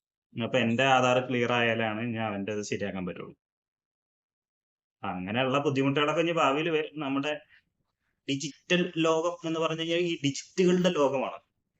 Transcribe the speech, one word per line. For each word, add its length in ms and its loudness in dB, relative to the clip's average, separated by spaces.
അപ്പൊ 140 0
എന്റെ 240 2
ആധാർ 460 4
ക്ലിയർ 240 0
ആയാലാണ് 480 0
ഇനി 160 -4
അവന്റെ 360 -4
അത് 100 -4
ശരിയാക്കാൻ 440 -6
പറ്റുള്ളൂ. 300 -10
അങ്ങനെയുള്ള 560 -2
ബുദ്ധിമുട്ടുകളൊക്കെ 600 2
ഇനി 120 0
ഭാവിയിൽ 380 0
വരും. 300 -2
നമ്മുടെ 400 -2
ഡിജിറ്റൽ 680 -2
ലോകം 520 0
എന്ന് 120 -2
പറഞ്ഞു 200 -2
കഴിഞ്ഞാൽ 180 -2
ഈ 260 -2
ഡിജിറ്റുകളുടെ 640 2
ലോകമാണ്. 500 0